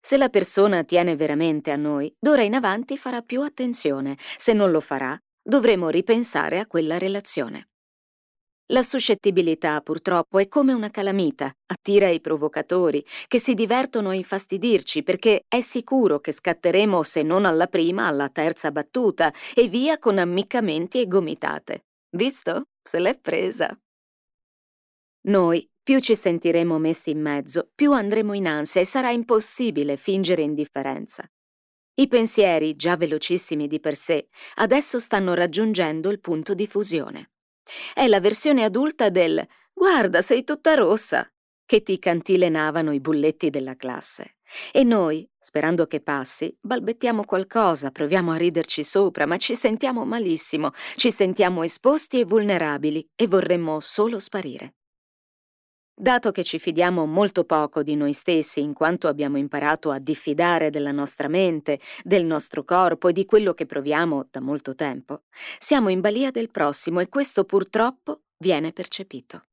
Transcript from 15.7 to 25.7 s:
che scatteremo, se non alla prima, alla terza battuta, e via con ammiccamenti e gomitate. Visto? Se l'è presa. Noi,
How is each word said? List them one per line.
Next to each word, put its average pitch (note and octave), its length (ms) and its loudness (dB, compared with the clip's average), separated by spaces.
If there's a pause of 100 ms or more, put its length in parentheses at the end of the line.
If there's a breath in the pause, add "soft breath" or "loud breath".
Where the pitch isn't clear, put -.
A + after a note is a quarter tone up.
che - 100 -8
scatteremo, F3+ 720 0
se D#3 220 -2
non F#3 220 2
alla E3+ 200 2
prima, F3 400 0
alla C#3+ 220 -2
terza D#3+ 420 -2
battuta, D#3 640 -2 (220 loud breath)
e B3 100 6
via C4 320 0
con G3+ 200 2
ammiccamenti F#3 840 -2
e G#3+ 80 0
gomitate. - 800 -4 (240)
Visto? A#3 560 -4 (140)
Se - 200 -6
l'è A3 180 0
presa. F3+ 580 -4 (1500)
Noi, F3 460 2 (140)